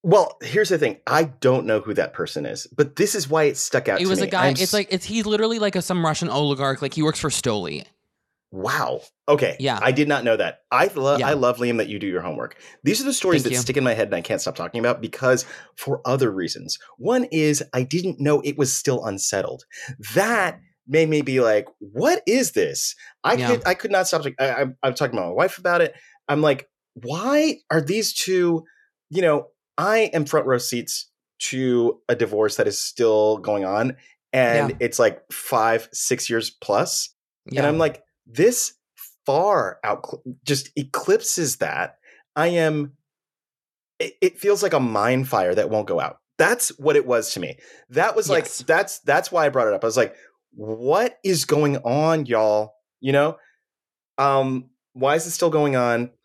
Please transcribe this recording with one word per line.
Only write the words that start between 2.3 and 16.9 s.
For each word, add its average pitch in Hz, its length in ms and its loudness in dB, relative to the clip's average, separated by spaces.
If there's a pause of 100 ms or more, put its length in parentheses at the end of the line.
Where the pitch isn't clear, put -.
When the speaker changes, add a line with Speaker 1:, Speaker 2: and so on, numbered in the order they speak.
Speaker 1:
is, 53 220 -10 (100)
but 143 200 0
this 208 180 0
is 175 160 -4
why 156 140 2
it 139 120 2
stuck - 320 -2
out 98 120 0
Speaker 2:
It 180 40 0
Speaker 1:
to 190 60 0
Speaker 2:
was 190 100 0
Speaker 1:
me. - 60 0
Speaker 2:
a - 40 -8
guy, 185 180 0
Speaker 1:
I'm 135 40 2
Speaker 2:
it's 131 120 -2
Speaker 1:
s- 185 100 -2
Speaker 2:
like, 202 160 0
it's, 185 160 -4
he's 214 180 -2
literally 220 340 0
like 202 180 0
a, 180 60 2
some 180 220 0
Russian 156 240 0
oligarch. 139 540 0
Like, 139 100 -4
he 160 100 -2
works 151 180 0
for 147 100 -2
Stoli. 90 560 -2 (640)
Speaker 1:
Wow. 95 500 -4 (260)
Okay. 135 320 2
Speaker 2:
Yeah. 127 220 -2
Speaker 1:
I 127 120 2
did 147 160 2
not 131 160 0
know 113 120 4
that. 87 240 -4 (100)
I 156 240 4
lo-, 139 220 2
Speaker 2:
Yeah. 127 120 0
Speaker 1:
I 143 40 2
love, 123 240 2
Liam, 120 220 0
that 107 100 -2
you 104 100 -8
do 98 80 -6
your 90 140 -2
homework. 76 380 -8 (240)
These 190 180 2
are 269 40 -6
the 269 100 0
stories 170 300 2
Speaker 2:
Thank 113 80 0
Speaker 1:
that 123 40 0
Speaker 2:
you. 123 60 0
Speaker 1:
stick 127 160 -2
in 131 60 0
my 120 100 2
head 107 140 0
and 98 60 -2
I 85 60 -2
can't 95 220 -4
stop 85 140 -6
talking 87 220 -8
about 120 220 0
because 127 460 0 (280)
for - 300 -6
other 127 260 0
reasons. - 480 -6 (200)